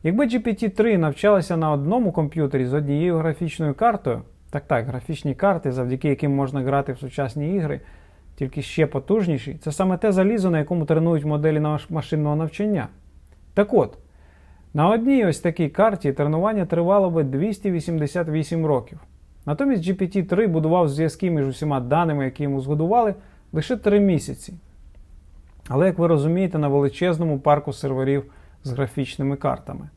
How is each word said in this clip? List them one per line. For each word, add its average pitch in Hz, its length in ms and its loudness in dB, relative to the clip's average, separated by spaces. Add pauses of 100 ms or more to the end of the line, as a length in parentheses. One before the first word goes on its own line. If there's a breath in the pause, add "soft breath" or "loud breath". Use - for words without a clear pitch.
Якби 208 240 2
G 233 200 -2
P 226 180 -2
T 202 60 0
три 220 280 2
навчалася 170 580 2
на 156 160 2
одному 175 400 0
комп'ютері 143 540 0
з 131 80 -2
однією 151 440 0
графічною 160 560 -2
картою, 165 480 0 (280)
так-так, 131 360 -2
графічні 135 480 -6
карти, 175 380 0
завдяки 131 360 -2
яким 139 260 0
можна 139 260 -2
грати 139 320 -2
в 123 60 -8
сучасні 143 560 -4
ігри, 147 260 -2 (560 soft breath)
тільки 139 260 -6
ще 156 240 0
потужніші, 147 680 -2
це - 180 -8
саме 185 240 0
те 208 160 2
залізо, 190 380 2
на 165 80 2
якому 156 260 0
тренують 160 400 2
моделі 151 360 2
наш-, 151 300 -2
машинного 151 460 -2
навчання. 160 520 -2 (680)
Так 208 200 2
от, 120 240 2 (760 soft breath)
на 151 140 4
одній 233 380 4
ось 156 140 0
такій 165 280 0
карті 190 440 2
тренування 170 540 0
тривало 180 440 2
би 160 140 2
двісті 185 460 -2
вісімдесят 165 580 -2
вісім 160 380 -2
років. 131 340 -2 (460)
Натомість 190 380 0
G 190 160 -2
P 185 160 -2
T 185 100 0
три 202 200 2
будував 160 420 2
зв'язки 160 420 -2
між 143 180 0
усіма 139 320 -2
даними, 147 440 0
які 131 180 -4
йому 139 180 -2
згодували, 180 540 2 (380 loud breath)
лише 160 240 -2
три 208 240 2
місяці. 175 540 0 (1120)
Але, 143 180 2
як 190 120 0
ви 170 80 4
розумієте, 165 520 2
на 147 100 0
величезному 147 680 0
парку 147 340 2
серверів 135 520 -2 (400 soft breath)
з 131 80 -6
графічними 135 640 -4
картами. 139 600 -6